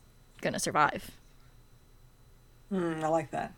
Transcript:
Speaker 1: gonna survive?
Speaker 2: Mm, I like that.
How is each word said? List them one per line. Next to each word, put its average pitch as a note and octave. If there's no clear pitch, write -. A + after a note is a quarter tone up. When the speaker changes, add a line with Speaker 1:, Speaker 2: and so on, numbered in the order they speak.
Speaker 1:
gonna -
survive? -
Speaker 2:
Mm, E3+
I D#3
like D#3
that. -